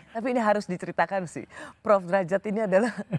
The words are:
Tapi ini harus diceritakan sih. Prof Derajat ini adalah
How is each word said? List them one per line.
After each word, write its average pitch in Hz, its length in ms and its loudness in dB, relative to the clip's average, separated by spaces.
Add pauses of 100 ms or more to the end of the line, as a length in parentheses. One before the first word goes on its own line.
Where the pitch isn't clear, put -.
Tapi 233 240 -4
ini 247 80 0
harus 208 240 2
diceritakan 180 640 -4
sih. - 160 -10 (340)
Prof 202 220 4
Derajat 185 480 0
ini 220 160 -2
adalah 196 240 4 (300)